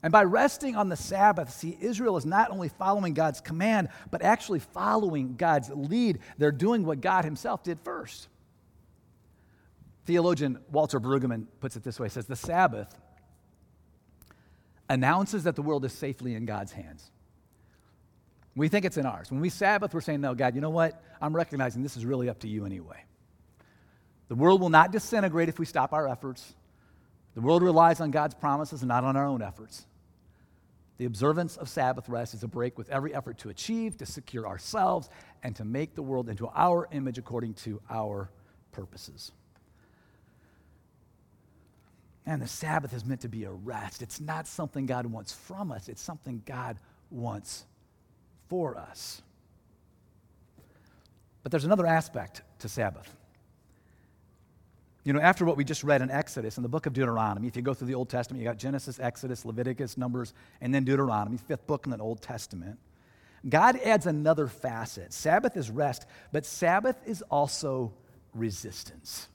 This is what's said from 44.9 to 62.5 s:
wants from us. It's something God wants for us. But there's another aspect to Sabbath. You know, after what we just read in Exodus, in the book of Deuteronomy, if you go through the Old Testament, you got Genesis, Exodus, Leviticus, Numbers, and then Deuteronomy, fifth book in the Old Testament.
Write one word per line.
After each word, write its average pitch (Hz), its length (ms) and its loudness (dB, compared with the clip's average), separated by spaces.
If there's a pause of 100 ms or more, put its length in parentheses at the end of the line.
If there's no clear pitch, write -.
wants 110 260 -10
from 190 380 -10
us. 107 180 -12
It's 110 140 -14
something 131 420 -12
God 123 340 -10 (320)
wants 117 540 -10 (840)
for 160 280 -2
us. - 460 -14 (2250)
But 135 80 -4
there's 147 120 0
another 180 220 4
aspect 160 560 0 (160)
to 107 100 -10
Sabbath. 98 480 -6 (1900)
You 139 100 2
know, 147 60 4
after 175 260 6
what 160 100 4
we 143 80 0
just 147 180 -4
read 139 200 4
in 131 80 -2
Exodus, 127 480 -4
in 123 40 -6
the 120 60 -4
book 151 160 -2
of 147 80 -2
Deuteronomy, 113 540 0
if 120 100 -6
you 123 60 -6
go 135 100 -2
through 127 140 -6
the 131 80 -4
Old 127 160 -4
Testament, 123 320 -4
you 117 60 -2
got 113 100 -6
Genesis, 131 420 -6
Exodus, 123 460 -6
Leviticus, 120 500 -4
Numbers, 123 380 -4 (260)
and 127 140 -2
then 135 100 2
Deuteronomy, 123 540 2
fifth - 280 -8
book 143 200 -4
in 131 60 -4
the 110 60 -6
Old 110 220 -6
Testament. 104 580 -12 (680)